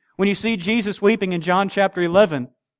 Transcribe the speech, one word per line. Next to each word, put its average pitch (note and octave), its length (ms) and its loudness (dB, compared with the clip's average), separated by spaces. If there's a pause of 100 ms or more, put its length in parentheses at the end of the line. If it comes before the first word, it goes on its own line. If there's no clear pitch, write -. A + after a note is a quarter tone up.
(160)
when G3 120 0
you G3+ 80 0
see A3+ 200 -2
Jesus G3+ 460 -2
weeping G3+ 300 2
in E3+ 80 -4
John F3+ 280 0
chapter G3 320 0
eleven, E3+ 500 2 (300)